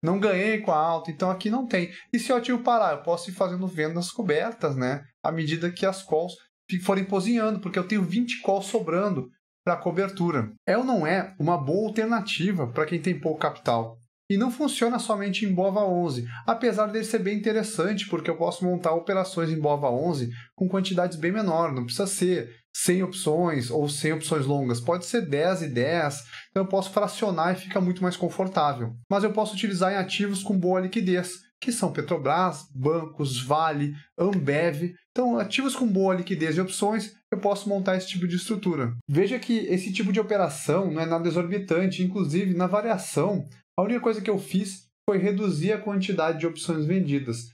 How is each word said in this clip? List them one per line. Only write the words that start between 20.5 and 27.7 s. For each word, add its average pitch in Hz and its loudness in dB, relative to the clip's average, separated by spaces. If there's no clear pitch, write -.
com 185 0
quantidades 180 0
bem 165 0
menor, 170 0
não 127 -2
precisa 123 -2
ser 180 -2
cem 185 2
opções 156 0
ou 147 0
cem 147 -2
opções 156 0
longas, 131 0
pode 175 -2
ser 240 0
dez 165 0
e 160 -4
dez, 143 0
então 190 0
eu 185 -2
posso 190 0
fracionar 190 0
e 180 -4
fica - -2